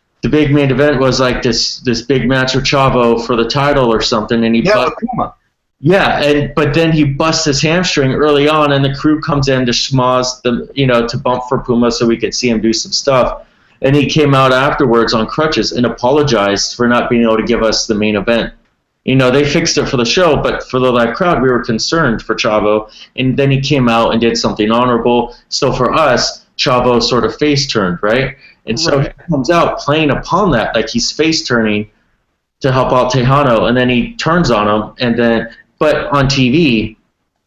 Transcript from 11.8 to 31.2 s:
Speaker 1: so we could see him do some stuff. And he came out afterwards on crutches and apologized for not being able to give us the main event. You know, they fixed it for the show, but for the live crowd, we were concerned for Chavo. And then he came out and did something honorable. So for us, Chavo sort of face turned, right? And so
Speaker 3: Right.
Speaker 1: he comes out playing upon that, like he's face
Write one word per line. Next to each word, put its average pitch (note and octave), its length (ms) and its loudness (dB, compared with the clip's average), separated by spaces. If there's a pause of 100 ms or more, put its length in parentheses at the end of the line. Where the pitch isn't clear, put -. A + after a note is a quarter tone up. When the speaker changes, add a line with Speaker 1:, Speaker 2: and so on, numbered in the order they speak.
Speaker 1:
so A#2+ 140 -2
we A2+ 100 2
could A2 180 -4
see B2+ 140 -2
him A2 140 0
do A2 100 2
some G#2 200 -6
stuff. - 540 -2 (360)
And C3+ 120 2
he C#3 140 2
came D3 260 2
out C3 200 4
afterwards B2+ 580 2
on A2 140 -2
crutches D#3 460 -2
and A#2+ 120 -2
apologized A#2 920 0
for A#2+ 120 0
not A#2+ 220 0
being A#2 140 2
able A2 120 2
to A2 60 0
give A2 200 0
us G#2+ 240 0
the A2+ 80 -2
main G#2+ 220 0
event. G#2+ 380 -2 (500)
You C3 120 0
know, C3 140 4
they C#3+ 140 2
fixed E3 320 -2
it C3+ 100 0
for B2+ 120 -4
the A#2 80 0
show, E3+ 360 2
but A#2 220 -4
for B2+ 160 -4
the B2+ 100 2
live A#2 240 0
crowd, E3+ 280 0
we C3 80 2
were A#2+ 120 0
concerned A#2 600 -2
for A2 120 -4
Chavo. G#2+ 560 0 (240)
And B2+ 240 -2
then C#3 120 2
he C3+ 100 2
came C3+ 300 0
out A#2 220 2
and A2+ 80 0
did A#2 180 0
something G#2+ 320 -2
honorable. A#2+ 680 0 (140)
So C3 240 -2
for B2 180 0
us, C3 540 0 (100)
Chavo B2 460 0
sort A#2 240 0
of A2 100 -4
face C#3+ 340 0
turned, F2+ 320 -2
right? A#2+ 320 -2 (320)
And A2+ 140 -4
so D3+ 160 0
Speaker 3:
Right. C#3 180 -2
Speaker 1:
he - 160 -10
comes C#3+ 200 -2
out E3 280 0
playing D3+ 320 0
upon F3 420 -2
that, G#2+ 220 -2
like A2+ 140 -2
he's - 240 -4
face D#3+ 340 -2